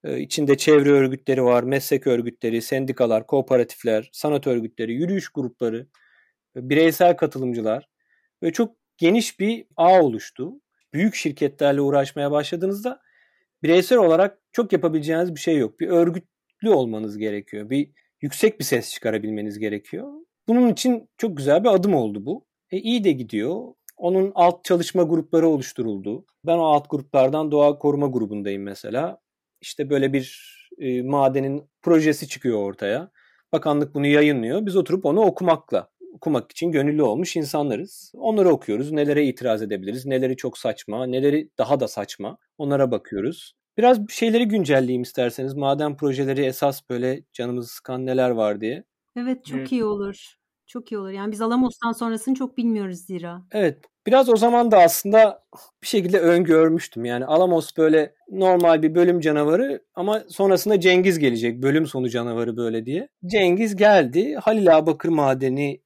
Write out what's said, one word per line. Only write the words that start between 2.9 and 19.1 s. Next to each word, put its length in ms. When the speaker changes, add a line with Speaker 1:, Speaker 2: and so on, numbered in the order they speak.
Speaker 1:
kooperatifler, 880
sanat 340
örgütleri, 460
yürüyüş 360
grupları, 580
e, 120
bireysel 480
katılımcılar 720
ve 100
çok 240
geniş 420
bir 260
ağ 260
oluştu. 500
Büyük 200
şirketlerle 640
uğraşmaya 500
başladığınızda 720
bireysel 360
olarak 400
çok 200
yapabileceğiniz 640
bir 60
şey 160
yok. 240
Bir 80
örgütlü 800
olmanız 480
gerekiyor. 520
Bir 200
yüksek 400
bir 40
ses 280
çıkarabilmeniz 640